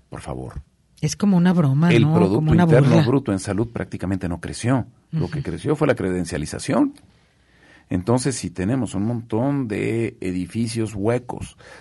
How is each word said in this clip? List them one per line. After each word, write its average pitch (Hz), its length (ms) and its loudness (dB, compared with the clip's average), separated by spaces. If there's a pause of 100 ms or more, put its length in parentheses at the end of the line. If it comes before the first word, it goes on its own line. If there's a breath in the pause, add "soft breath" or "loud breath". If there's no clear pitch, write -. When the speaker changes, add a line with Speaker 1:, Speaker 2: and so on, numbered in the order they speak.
Speaker 1:
por - 120 -14
favor. 64 420 -12 (380)
Speaker 2:
Es 156 160 -4
como 202 200 2
una 175 160 6
broma, 156 400 4
Speaker 1:
El 117 100 6
Speaker 2:
¿no? 107 120 4
Speaker 1:
Producto 101 220 4
Speaker 2:
Como 156 160 2
una 165 100 6
Speaker 1:
Interno 139 280 6
Speaker 2:
burla. - 160 6
Speaker 1:
Bruto 131 260 2
en 92 80 -2
salud 101 320 -2
prácticamente 92 560 -6
no 85 120 -6
creció. 120 460 -2 (240)
Lo 156 180 -2
que 85 120 -6
Speaker 2:
Ujú. - 100 -6
Speaker 1:
creció 92 260 -2
fue 151 120 2
la 120 80 2
credencialización. 92 1000 -2 (960 soft breath)
Entonces, 120 460 -2
si - 120 -6
tenemos 98 460 -4
un 98 100 -2
montón 120 640 -2
de 110 540 -4
edificios 107 720 -4
huecos, 117 640 -4 (220 loud breath)